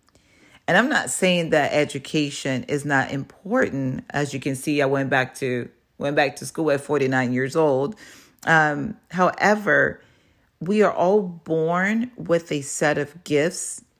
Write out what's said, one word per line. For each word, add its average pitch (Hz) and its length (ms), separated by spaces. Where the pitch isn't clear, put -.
And 170 80
I'm 233 100
not 247 220
saying 175 400
that 147 240
education 139 960
is 143 160
not 139 260
important. 185 1000
As 143 220
you 139 60
can 135 160
see, 143 260
I 135 40
went 135 240
back 131 260
to, 123 320
went 143 180
back 143 220
to - 80
school 151 260
at 139 80
forty-nine 131 540
years 131 220
old. 143 400
Um, 151 500
however, 180 920
we 208 240
are 180 100
all 196 300
born 175 920
with 165 360
a 147 100
set 147 380
of 143 240
gifts - 600